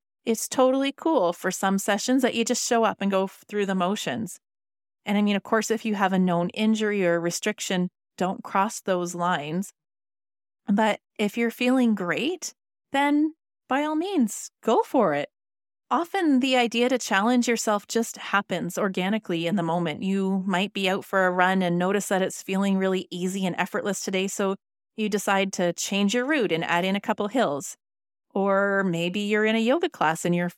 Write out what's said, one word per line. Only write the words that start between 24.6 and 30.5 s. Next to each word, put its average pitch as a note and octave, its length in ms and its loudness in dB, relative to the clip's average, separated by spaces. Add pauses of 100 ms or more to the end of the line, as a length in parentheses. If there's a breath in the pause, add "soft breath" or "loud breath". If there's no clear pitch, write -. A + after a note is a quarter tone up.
you G#3+ 120 -4
decide G3 440 0
to F3 200 0
change G3+ 420 0
your B3 120 0
route C4+ 240 0
and D#3+ 140 -2
add F3 200 0
in F#3+ 120 0
a G3 40 -4
couple G#3 280 -4
hills. F3 480 -2 (580)
Or G3 480 2
maybe F3+ 380 0
you're G#3 240 0
in A3 120 2
a A3+ 40 2
yoga D4 280 2
class D#3+ 360 -2
and F3 100 2
you're F3 240 -2